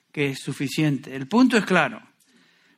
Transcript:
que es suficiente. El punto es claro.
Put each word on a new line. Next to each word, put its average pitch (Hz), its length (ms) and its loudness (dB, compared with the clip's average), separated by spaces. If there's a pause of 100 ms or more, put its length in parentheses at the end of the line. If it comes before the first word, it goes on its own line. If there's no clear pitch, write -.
(120)
que 139 200 -2
es 135 80 -10
suficiente. 143 760 -2
El 135 120 -10
punto 247 300 4
es 202 80 0
claro. 147 360 0 (760)